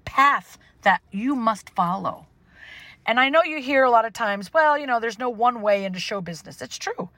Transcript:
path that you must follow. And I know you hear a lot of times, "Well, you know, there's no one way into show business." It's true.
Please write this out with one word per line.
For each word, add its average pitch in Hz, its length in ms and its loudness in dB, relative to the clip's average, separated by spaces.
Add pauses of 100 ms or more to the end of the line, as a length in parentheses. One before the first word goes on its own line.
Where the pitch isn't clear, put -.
path 269 540 0 (240)
that 185 280 2
you 240 240 -4
must 226 360 -2
follow. 180 560 -4 (800)
And 226 120 0
I 262 120 2
know 311 120 6
you 311 200 -6
hear 269 220 2
a 254 60 4
lot 226 140 6
of 226 80 -6
times, 202 400 -4
"Well, 302 240 4
you 294 100 -8
know, 240 140 0
there's 220 180 -6
no 254 120 -4
one 233 320 0
way 202 240 2
into 185 120 -8
show 202 220 -6
business." 165 400 -14
It's - 160 -12
true. 381 420 -8